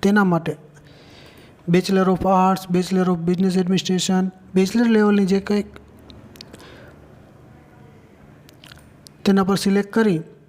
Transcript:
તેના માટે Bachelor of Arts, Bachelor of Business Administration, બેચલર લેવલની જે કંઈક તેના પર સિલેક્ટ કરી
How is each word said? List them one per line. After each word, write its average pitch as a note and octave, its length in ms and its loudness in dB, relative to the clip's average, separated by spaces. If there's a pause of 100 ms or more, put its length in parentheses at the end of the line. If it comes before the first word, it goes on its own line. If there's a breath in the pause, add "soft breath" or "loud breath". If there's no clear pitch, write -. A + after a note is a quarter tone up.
તેના G3+ 200 2
માટે E3+ 340 -2 (1120 loud breath)
Bachelor F#3 340 2
of F#3 160 0
Arts, F#3 560 0
Bachelor F3+ 300 0
of F3 240 -2
Business F3+ 320 0
Administration, F#3 720 -2 (240)
બેચલર F#3+ 300 2
લેવલની G#3 400 2
જે G3 140 0
કંઈક G3+ 260 -4 (3500 loud breath)
તેના G3 180 2
પર F#3+ 120 -2
સિલેક્ટ G3+ 380 -2
કરી G#3+ 240 0 (320)